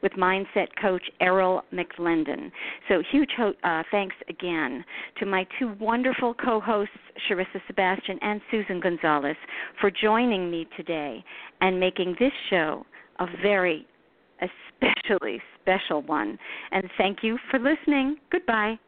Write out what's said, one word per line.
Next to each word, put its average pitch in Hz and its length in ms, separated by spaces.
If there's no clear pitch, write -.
with 196 100
mindset 190 560
coach 185 220
Errol 185 400
McLendon. 170 800
So 175 140
huge 277 240
ho-, 220 160
uh, 165 260
thanks 196 260
again 160 520
to 208 80
my 190 200
two 233 200
wonderful 240 540
co-hosts, 214 640
Sharissa 185 380
Sebastian 190 560
and 208 180
Susan 196 300
Gonzalez, 156 560
for 202 80
joining 214 600
me 165 240
today 151 480
and 185 180
making 185 400
this 262 140
show 156 380
a 180 80
very 185 440
especially - 1040
special 185 400
one. 139 380
And 185 240
thank 190 260
you 226 160
for 262 80
listening. 277 580
Goodbye. 220 560